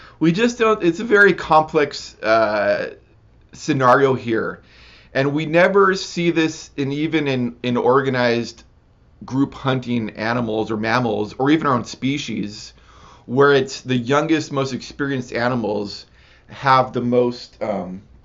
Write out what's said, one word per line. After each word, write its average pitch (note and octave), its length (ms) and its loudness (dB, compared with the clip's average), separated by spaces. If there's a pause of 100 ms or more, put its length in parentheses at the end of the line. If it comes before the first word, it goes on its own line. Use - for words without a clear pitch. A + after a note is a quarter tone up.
(200)
We E3 120 4
just A#3+ 280 0
don't, A3 240 2
it's E3+ 160 0
a G#3 40 -8
very G3+ 300 4
complex, D#3 880 0
uh, G#2 720 0 (600)
scenario C3+ 600 4
here. A2 480 -4 (540)
And C#3 180 0
we D#3 120 -2
never F#3+ 500 4
see E3+ 340 -2
this D#3+ 480 -2
in, C#3 140 -2
even D3 360 -2
in, B2 360 -2
in B2 120 -2
organized B2 880 0 (600)
group C#3 300 -2
hunting A#2+ 580 -4
animals A2 580 -4
or A2 80 -4
mammals, A2 600 -2
or C3+ 100 2
even D#3 160 2
our C#3 80 2
own A2+ 120 -2
species, A2 880 -8 (520)
where C#3 280 4
it's C3+ 280 0
the B2+ 140 -2
youngest, D3 560 0
most C3+ 220 -4
experienced C3 600 -6
animals G#2+ 720 -4 (440)
have C3 440 0
the B2 80 -2
most, A#2+ 640 -2
um, G2 400 -6 (220)